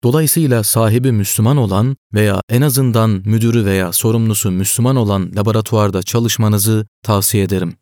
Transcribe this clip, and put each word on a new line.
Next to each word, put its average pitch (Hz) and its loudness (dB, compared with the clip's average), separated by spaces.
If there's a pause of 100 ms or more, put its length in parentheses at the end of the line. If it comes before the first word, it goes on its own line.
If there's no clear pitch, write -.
Dolayısıyla 139 2
sahibi 113 0
Müslüman 107 0
olan 113 0 (180)
veya 104 0
en 120 0
azından 120 2
müdürü 110 0
veya 95 0
sorumlusu 110 0
Müslüman 120 0
olan 98 0
laboratuvarda 104 0
çalışmanızı 107 0 (160)
tavsiye 101 0
ederim. 90 -4